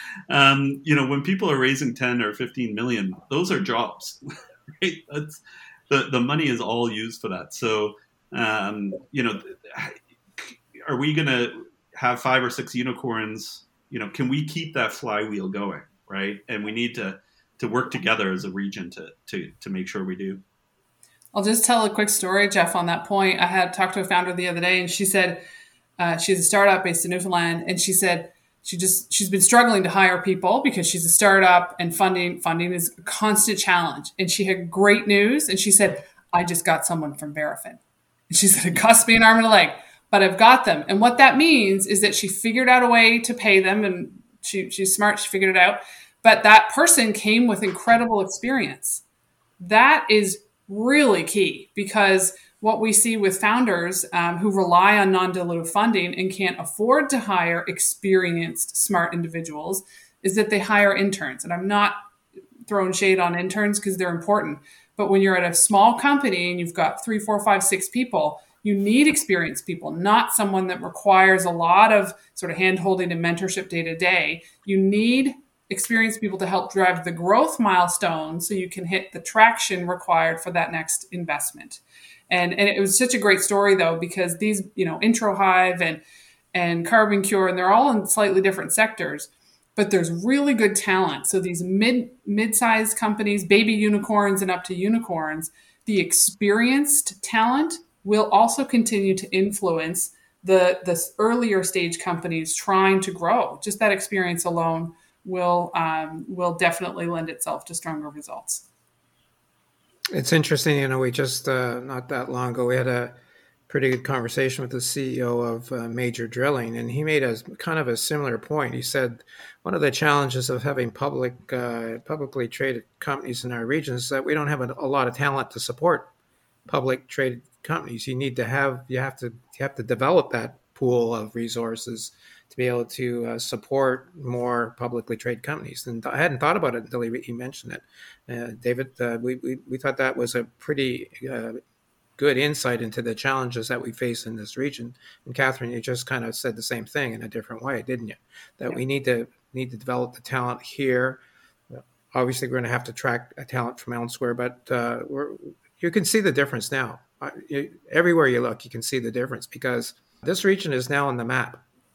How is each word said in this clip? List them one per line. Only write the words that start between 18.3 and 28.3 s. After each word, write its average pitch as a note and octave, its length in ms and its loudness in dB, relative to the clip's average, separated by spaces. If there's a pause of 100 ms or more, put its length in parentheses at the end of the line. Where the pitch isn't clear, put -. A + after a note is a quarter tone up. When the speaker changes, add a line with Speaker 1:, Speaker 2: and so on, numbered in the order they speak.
Speaker 1:
as F#2 120 -4
a G2 60 -8
region G2 400 -8
to, - 180 -16 (180)
to, - 340 -10
to - 80 -14
make F#2+ 180 -6
sure G2 160 -8
we F#2 140 -6
do. F#2+ 240 -10 (920)
Speaker 2:
I'll G3+ 100 -2
just A3+ 200 2
tell A#3 200 2
a G#3 60 0
quick G#3 180 -2
story, G3 400 2
Jeff, F#3 260 2
on F3 120 -2
that E3+ 200 -4
point. F#3+ 320 2
I F3 80 4
had F3+ 280 0
talked F#3 200 -2
to G3+ 60 -4
a F3+ 40 -4
founder F3+ 280 0
the F3+ 160 -4
other E3+ 120 -4
day, F3+ 200 2
and F3 100 -4
she G3 140 -2
said, F#3 380 0 (560)
uh, E3+ 180 0
she's F3 240 0
a - 20 0
startup G3 420 4
based E3+ 200 -2
in F3+ 60 -4
Newfoundland, F3 580 -2
and F3+ 100 -2
she F#3+ 140 0
said F3 400 0 (300)